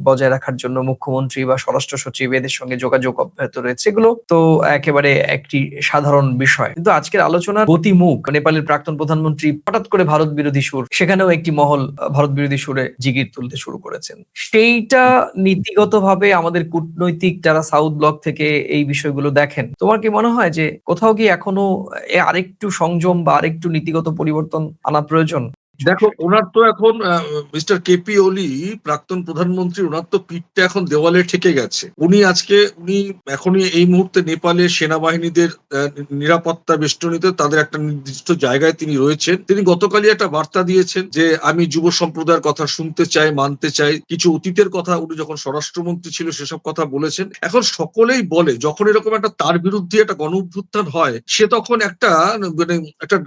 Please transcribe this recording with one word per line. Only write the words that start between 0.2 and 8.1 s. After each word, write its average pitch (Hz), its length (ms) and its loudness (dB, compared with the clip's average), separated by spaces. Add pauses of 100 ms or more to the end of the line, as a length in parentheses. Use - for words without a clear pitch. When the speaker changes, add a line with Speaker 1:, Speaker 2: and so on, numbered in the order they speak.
Speaker 1:
রাখার 131 260 -2
জন্য 127 240 -6
মুখ্যমন্ত্রী 131 680 -4
বা 131 120 0
স্বরাষ্ট্র 135 400 -4
সচিব 127 360 -4
এদের 131 160 -2
সঙ্গে 127 280 -6
যোগাযোগ 127 420 0
অব্যাহত - 380 -6
রয়েছে। 123 320 -2
এগুলো 226 280 4 (100)
তো 160 360 4
একেবারে 143 560 2
একটি 143 640 -4
সাধারণ 143 560 2
বিষয়। 127 360 0
কিন্তু 170 180 0
আজকের 170 300 2
আলোচনার 175 440 2
গতিমুখ, 170 640 4